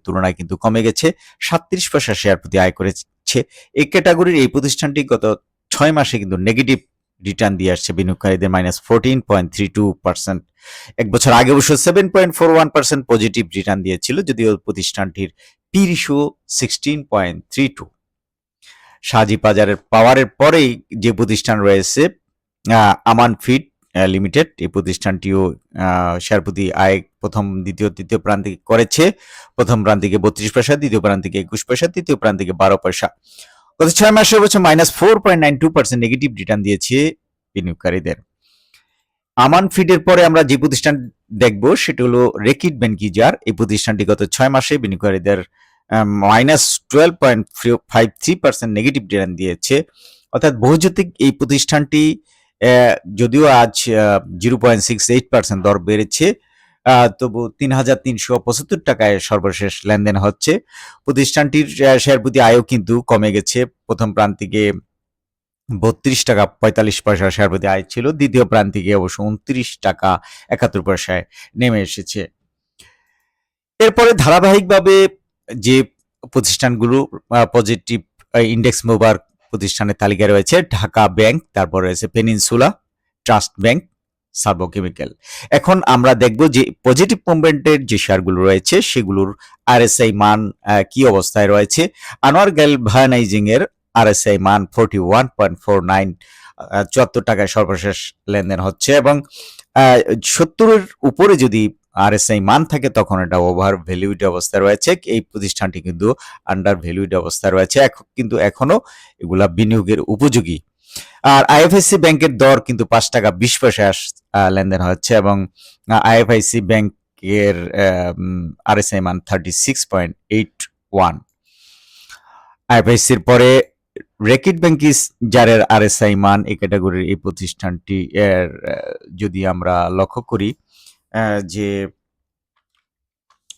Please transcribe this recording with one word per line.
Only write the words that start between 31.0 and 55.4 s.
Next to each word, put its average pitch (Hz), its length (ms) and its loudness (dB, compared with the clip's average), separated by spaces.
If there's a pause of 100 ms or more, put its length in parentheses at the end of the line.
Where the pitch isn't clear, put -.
প্রান্তিকে 95 400 -4
একুশ 98 260 -10
পয়সা, 127 220 -2
তৃতীয় 170 280 -4
প্রান্তিকে 98 360 -2
বারো 95 240 2
পয়সা। - 320 -4 (760)
গত 160 60 2
ছয় 208 220 4
মাসে 214 280 4
হচ্ছে 208 200 2
মাইনাস 165 340 2
ফোর 214 280 2
পয়েন্ট 180 220 2
নাইন 143 160 0
টু 156 120 0
পার্সেন্ট 127 340 -2
নেগেটিভ 127 340 -4
রিটার্ন 104 240 -4
দিয়েছে 123 520 -2 (400)
বিনিয়োগকারীদের। 87 640 -6 (1200)
আমান 165 320 2
ফিডের 180 320 2
পরে 175 240 6
আমরা 160 180 4
যে 139 140 2
প্রতিষ্ঠান 139 540 -2 (220)
দেখব 110 440 2
সেটা - 280 -2
হলো 123 280 2 (120)
রেকিট 143 300 0
বেনকিজার। 107 600 0 (120)
এই 110 60 -2
প্রতিষ্ঠানটি 104 520 -2
গত 101 180 0
ছয় 127 260 0
মাসে 139 300 0
বিনিয়োগকারীদের, 95 600 -2 (500)
আহ, 110 160 0
মাইনাস 107 840 2
টুয়েলভ 165 320 2
পয়েন্ট 120 260 2 (420)
ফাইভ 117 220 2 (100)
থ্রি - 140 -2
পার্সেন্ট 123 400 -4
নেগেটিভ 123 280 -2
রিটার্ন 95 340 -4
দিয়েছে। 95 460 -2 (500)
অর্থাৎ 135 220 0
বহুজাতিক 165 640 0
এই 135 120 2
প্রতিষ্ঠানটি, 147 880 -2 (440)
আহ, 120 520 2
যদিও 120 320 2
আজ, 120 440 2
আহ, 101 480 0
জিরো 117 200 0
পয়েন্ট 113 260 2
সিক্স 110 260 -2
এইট 123 200 0
পার্সেন্ট 101 340 -2